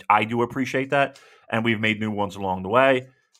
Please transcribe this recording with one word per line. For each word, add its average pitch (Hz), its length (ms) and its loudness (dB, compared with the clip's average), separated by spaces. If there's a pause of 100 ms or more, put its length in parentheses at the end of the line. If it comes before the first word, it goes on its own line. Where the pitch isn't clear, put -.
I 107 160 4
do 117 180 -2
appreciate 131 480 -4
that. 139 280 0 (320)
And 113 140 -2
we've 113 160 0
made 110 180 0
new 107 120 -4
ones 101 260 -4
along 95 260 -4
the 92 60 -6
way. 127 400 4 (320)